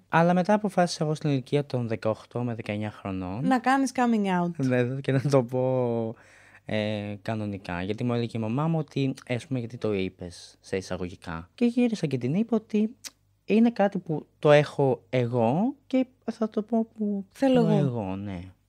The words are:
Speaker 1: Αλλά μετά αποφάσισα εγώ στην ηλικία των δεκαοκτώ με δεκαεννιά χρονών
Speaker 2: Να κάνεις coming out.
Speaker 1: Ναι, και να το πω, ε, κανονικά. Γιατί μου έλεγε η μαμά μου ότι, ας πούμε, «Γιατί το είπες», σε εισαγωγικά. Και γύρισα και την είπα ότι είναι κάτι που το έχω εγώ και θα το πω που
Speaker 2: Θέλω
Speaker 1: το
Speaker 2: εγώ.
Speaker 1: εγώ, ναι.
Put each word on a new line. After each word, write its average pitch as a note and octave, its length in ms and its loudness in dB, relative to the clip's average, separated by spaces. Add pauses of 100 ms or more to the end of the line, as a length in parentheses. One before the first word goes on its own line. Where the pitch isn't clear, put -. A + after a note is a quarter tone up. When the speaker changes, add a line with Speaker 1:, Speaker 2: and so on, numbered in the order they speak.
Speaker 1:
Αλλά E3+ 260 4
μετά F#3 200 2
αποφάσισα F3+ 500 0
εγώ D#3 100 0
στην D3+ 160 -2
ηλικία C#3 360 0
των B2 220 -4
δεκαοκτώ A2 540 -4
με A#2+ 120 -4
δεκαεννιά G#2+ 360 -4
χρονών F#2+ 560 -6
Speaker 2:
Να B3+ 120 2
κάνεις C4 360 0
coming G#3 500 2
out. F3 60 0 (160)
Speaker 1:
Ναι, B2+ 340 2
και C#3 120 0
να C3+ 80 4
το C#3 220 4
πω, B2 720 0 (500)
ε, G#2 580 -4
κανονικά. G2+ 600 -4
Γιατί G#2+ 220 -4
μου A#2+ 100 0
έλεγε A#2 240 -2
η - 20 -2
μαμά A#2 260 -2
μου E3 120 0
ότι, C3+ 360 -2 (140)
ας A#2+ 180 -4
πούμε, C3 120 -4
«Γιατί A#2 200 -8
το G#2+ 160 0
είπες», F#2 680 -6
σε - 160 -6
εισαγωγικά. F2+ 760 -8
Και - 100 0
γύρισα A#3+ 420 0
και C3+ 120 -2
την A#2+ 160 -2
είπα A3+ 220 0
ότι G#3+ 380 -2 (500)
είναι A3+ 260 4
κάτι G3+ 280 0
που D#3 280 -4 (120)
το D3+ 140 6
έχω C#3+ 580 4
εγώ B2+ 640 2 (120)
και C4 200 0 (240)
θα A3 200 -4
το G#3+ 120 -2
πω A3+ 240 0 (120)
που G#3 340 -4
Speaker 2:
Θέλω C4 300 4
Speaker 1:
το - 60 4
Speaker 2:
εγώ. D#3 100 4
Speaker 1:
εγώ, A#2 380 0
ναι. G2 240 -8 (280)